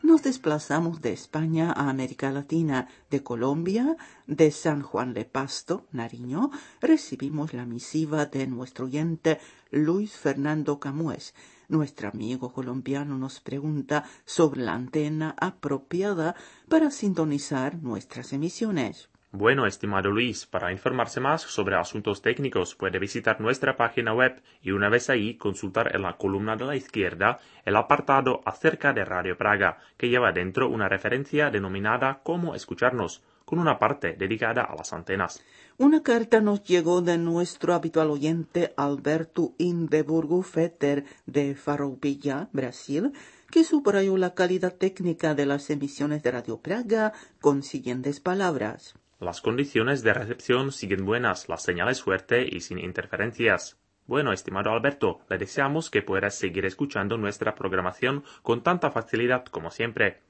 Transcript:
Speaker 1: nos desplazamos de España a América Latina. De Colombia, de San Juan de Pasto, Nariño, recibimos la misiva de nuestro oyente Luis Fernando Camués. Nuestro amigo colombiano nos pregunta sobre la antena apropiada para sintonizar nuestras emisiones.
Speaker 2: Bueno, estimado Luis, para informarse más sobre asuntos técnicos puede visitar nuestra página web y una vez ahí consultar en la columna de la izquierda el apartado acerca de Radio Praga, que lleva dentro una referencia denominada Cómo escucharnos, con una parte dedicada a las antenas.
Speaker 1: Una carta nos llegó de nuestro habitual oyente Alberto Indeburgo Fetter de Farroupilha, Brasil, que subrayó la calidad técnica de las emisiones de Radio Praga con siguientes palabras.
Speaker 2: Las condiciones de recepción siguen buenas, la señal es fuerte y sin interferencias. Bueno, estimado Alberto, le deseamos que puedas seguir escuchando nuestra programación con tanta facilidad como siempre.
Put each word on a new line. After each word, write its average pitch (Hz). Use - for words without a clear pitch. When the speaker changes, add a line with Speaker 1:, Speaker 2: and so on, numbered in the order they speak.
Speaker 1:
nos 311
desplazamos 165
de 113
España 160
a 143
América 131
Latina. 143
De 139
Colombia, 170
de 151
San 147
Juan 127
de 107
Pasto, 139
Nariño, 123
recibimos 156
la 123
misiva 147
de 135
nuestro 127
oyente 156
Luis 175
Fernando 143
Camués. 147
Nuestro 143
amigo 123
colombiano 135
nos 131
pregunta 143
sobre 135
la 92
antena 151
apropiada 175
para 320
sintonizar 156
nuestras 120
emisiones. 156
Speaker 2:
Bueno, 113
estimado 98
Luis, 113
para 90
informarse 123
más 147
sobre 98
asuntos 101
técnicos 117
puede 95
visitar 107
nuestra 135
página 117
web 127
y 92
una 98
vez 123
ahí 113
consultar 101
en 98
la 87
columna 101
de 113
la 139
izquierda 98
el 98
apartado 135
acerca 147
de 107
Radio 90
Praga, 98
que 120
lleva 120
dentro 92
una 107
referencia 131
denominada 107
Cómo 175
escucharnos, -
con 160
una 156
parte 107
dedicada 110
a -
las 80
antenas. 90
Speaker 1:
Una 302
carta 233
nos 202
llegó 180
de 170
nuestro 170
habitual 160
oyente 160
Alberto 143
Indeburgo 160
Fetter 151
de 139
Farroupilha, 143
Brasil, 143
que 320
subrayó 196
la 180
calidad 180
técnica 170
de 143
las 143
emisiones 147
de 123
Radio 120
Praga 214
con 139
siguientes 131
palabras. 170
Speaker 2:
Las 87
condiciones 123
de 107
recepción 123
siguen 95
buenas, 107
la 82
señal 90
es 131
fuerte 110
y 87
sin 90
interferencias. 101
Bueno, 135
estimado 98
Alberto, 117
le 92
deseamos 143
que 101
puedas 98
seguir 95
escuchando 104
nuestra 104
programación 92
con 120
tanta 170
facilidad 120
como 82
siempre. 113